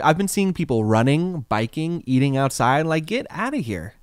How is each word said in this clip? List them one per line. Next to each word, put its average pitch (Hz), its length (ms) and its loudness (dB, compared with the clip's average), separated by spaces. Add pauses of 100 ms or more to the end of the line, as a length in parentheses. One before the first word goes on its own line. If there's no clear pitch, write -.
I've 156 140 4
been 196 120 -2
seeing 190 260 0
people 120 300 0
running, 139 640 2
biking, 156 580 -4
eating 135 300 2
outside. 135 500 2
Like, 160 200 -2
get 226 240 -4
outta 254 280 -6
here. 101 440 -8